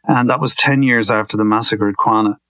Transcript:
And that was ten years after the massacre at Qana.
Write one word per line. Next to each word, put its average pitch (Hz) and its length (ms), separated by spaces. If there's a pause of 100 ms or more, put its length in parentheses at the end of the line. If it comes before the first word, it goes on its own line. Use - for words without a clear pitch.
And 123 240
that 131 120
was 135 140
ten 139 280
years 117 260
after 107 280
the 104 80
massacre 107 420
at 101 80
Qana. 110 400 (140)